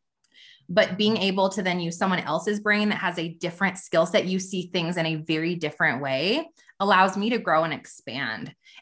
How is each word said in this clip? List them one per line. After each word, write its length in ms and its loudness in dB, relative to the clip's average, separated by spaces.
But 280 2
being 200 4
able 320 2
to 140 -4
then 160 0
use 180 -4
someone 220 2
else's 400 -2
brain 300 2
that 100 -2
has 180 -4
a 120 -4
different 500 -4
skill 260 2
set, 200 2
you 140 0
see 320 -6
things 260 -2
in 80 0
a 100 0
very 400 -2
different 460 0
way, 460 -2
allows 380 4
me 140 0
to 80 0
grow 240 2
and 100 -2
expand. 800 -10